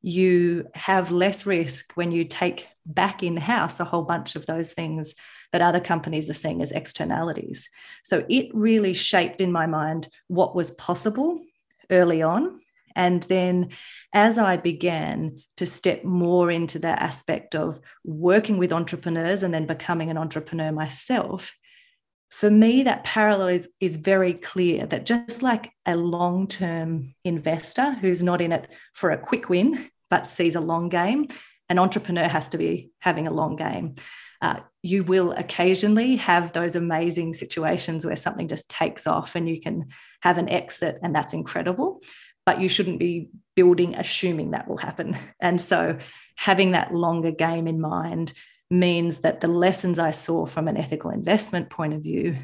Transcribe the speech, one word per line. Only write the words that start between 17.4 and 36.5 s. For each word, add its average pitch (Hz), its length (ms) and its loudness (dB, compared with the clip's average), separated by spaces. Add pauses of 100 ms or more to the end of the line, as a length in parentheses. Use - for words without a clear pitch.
of 160 240 -2 (240)
working 180 560 2
with 180 140 2
entrepreneurs 170 720 -2
and 175 100 0
then 160 120 -2
becoming 165 440 -4
an 160 80 -4
entrepreneur 156 540 -4
myself, 156 840 -4 (760)
for 208 200 2
me, 226 340 8
that 240 200 0
parallel 208 440 2
is, 180 200 0 (120)
is 170 160 -2
very 185 380 2
clear, - 520 0
that - 200 -4
just 233 360 -2
like 240 300 -2 (140)
a 175 100 2
long-term 170 1160 -2 (100)
investor 170 680 -2
who's 185 320 0
not 175 160 2
in 170 120 0
it - 160 -2 (240)
for - 180 0
a - 80 0
quick - 300 -4
win, 220 400 2 (220)
but - 160 2
sees 165 300 2
a 170 40 0
long 165 280 -2
game, 202 400 0 (400)
an 180 100 2
entrepreneur 180 500 2
has 156 200 -2
to 165 100 -6
be 165 320 -2 (100)
having 165 260 0
a 160 60 -4
long 160 240 -2
game. 160 380 -6 (480)
Uh, - 180 -2 (220)
you 185 220 0
will 180 280 4
occasionally 208 840 2
have 170 360 2